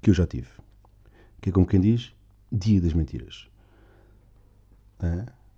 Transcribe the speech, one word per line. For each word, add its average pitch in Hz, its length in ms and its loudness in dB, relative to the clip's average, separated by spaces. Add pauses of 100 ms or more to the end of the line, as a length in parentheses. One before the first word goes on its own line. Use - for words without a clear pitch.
que - 80 4
eu 98 40 6
já 85 140 2
tive. - 220 -12 (920)
Que - 100 -6
é 90 40 -6
como 92 120 4
quem 98 140 2
diz, 113 340 0 (380)
dia 101 300 2
das 82 120 0
mentiras. 76 540 -6 (1500)
Hã? 90 240 -6 (320)